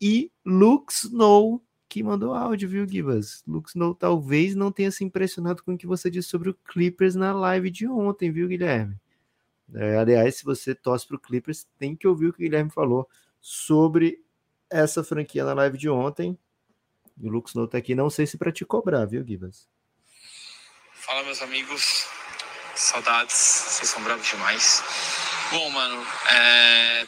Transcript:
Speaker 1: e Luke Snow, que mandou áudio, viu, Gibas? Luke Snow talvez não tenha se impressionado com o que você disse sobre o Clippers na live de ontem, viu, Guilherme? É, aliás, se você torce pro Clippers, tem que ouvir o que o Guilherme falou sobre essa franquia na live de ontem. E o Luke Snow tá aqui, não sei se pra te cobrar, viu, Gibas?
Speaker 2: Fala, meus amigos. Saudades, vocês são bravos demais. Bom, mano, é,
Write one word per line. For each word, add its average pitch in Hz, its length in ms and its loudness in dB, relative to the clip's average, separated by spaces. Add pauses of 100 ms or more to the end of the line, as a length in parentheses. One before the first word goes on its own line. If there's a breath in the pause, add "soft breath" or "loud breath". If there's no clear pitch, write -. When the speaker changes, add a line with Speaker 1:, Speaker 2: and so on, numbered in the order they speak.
Speaker 1:
e 226 300 2 (140)
Luke 202 460 6
Snow, 220 720 4 (240)
que 208 160 -8
mandou 208 300 -2
áudio, 233 340 -4
viu, 196 220 -4
Gibas? 139 580 -4
Luke 156 220 -8
Snow 175 260 -2
talvez 170 640 0
não 196 160 0
tenha 196 180 -2
se 196 140 -6
impressionado 185 580 -4
com 180 120 -6
o 175 40 -6
que 175 80 -16
você 180 240 -4
disse 175 200 -6
sobre 175 180 -4
o 190 60 -4
Clippers 180 600 0
na 190 200 0
live 185 360 0
de 214 160 -8
ontem, 202 460 -2
viu, 170 160 -2
Guilherme? 135 480 -2 (800)
É, 107 240 0
aliás, 117 380 4
se - 80 -16
você 131 300 -4
torce 127 320 -2
pro 139 140 -12
Clippers, 123 480 -8 (100)
tem 143 160 -8
que 190 140 0
ouvir 170 200 2
o 175 40 0
que 175 100 -10
o - 20 -4
Guilherme 151 260 0
falou 131 360 0 (360)
sobre 160 800 2 (480)
essa 156 340 2
franquia 143 400 -4
na 139 80 -2
live 139 240 0
de 147 140 -4
ontem. 147 460 -2 (840)
E 110 80 -8
o - 20 -6
Luke 117 200 -4
Snow 117 180 -4
tá 123 80 -6
aqui, 123 180 -4
não 135 140 0
sei 147 180 -2
se 156 120 -12
pra - 120 -2
te 170 140 -10
cobrar, 175 400 0
viu, 120 200 -6
Gibas? 92 440 -14 (1300 loud breath)
Speaker 2:
Fala, 135 280 -8
meus 139 200 -8
amigos. 131 640 -4 (680)
Saudades, 120 600 0
vocês - 520 0
são 113 140 -4
bravos 110 240 -4
demais. 104 560 2 (680 loud breath)
Bom, 160 180 -4
mano, 127 340 -4 (240)
é, 117 800 6